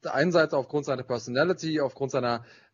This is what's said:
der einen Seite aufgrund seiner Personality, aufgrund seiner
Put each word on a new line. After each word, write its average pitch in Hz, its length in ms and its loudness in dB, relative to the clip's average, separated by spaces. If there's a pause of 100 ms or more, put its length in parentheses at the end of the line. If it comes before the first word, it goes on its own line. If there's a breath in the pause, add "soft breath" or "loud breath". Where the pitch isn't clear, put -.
der 160 100 -8
einen 151 160 2
Seite 160 260 4
aufgrund 143 300 -2
seiner 127 160 -2
Personality, 151 800 -2
aufgrund 135 320 -4
seiner 120 320 -2 (300 soft breath)